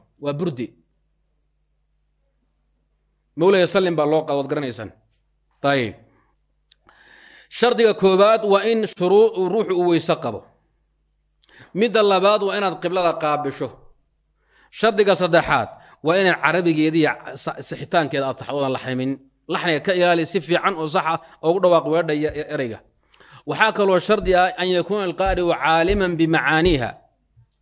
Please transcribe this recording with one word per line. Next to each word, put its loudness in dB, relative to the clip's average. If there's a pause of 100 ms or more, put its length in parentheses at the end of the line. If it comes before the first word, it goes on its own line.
(200)
Waa -6
burdi. -6 (2750)
Mawlaya 4
Sallim 0
baa 0
loo 2
qabo, -2
waad -6
garanaysaan. -8 (720)
Tayib. 0 (1500)
Shardiga 2
koowaad 4
waa 2
in 0
shuruu-, 2 (160)
ruuxu -2
uu 0
weyse 0
qabo. -8 (1300)
Midda 2
labaad 4
waa -2
inaad -2
qiblada 0
qaabisho. -4 (1040)
Shardiga 2
saddexaad 2 (340)
waa 2
inay 2
carabigeeda 0
iyo 2 (240)
sa-, -10
sixitaankeeda -4
aad -6
taxdo, -10
oodan -2
laxnimin. -4 (380)
Laxniga -2
ka -2
ilaali, 2
si -4
fiican -2
oo -6
sax -2
ah -2 (240)
oo 0
ugu -2
dhawaaq 4
weedha 0
iyo -2
e-, -8
ereyga. -6 (640)
Waxaa 4
kaloo 2
shardi 0
ah 2
an -2
yakuuna 0
al-qaari'u -2
caaliman 0
bimacaaniiha. 0 (720)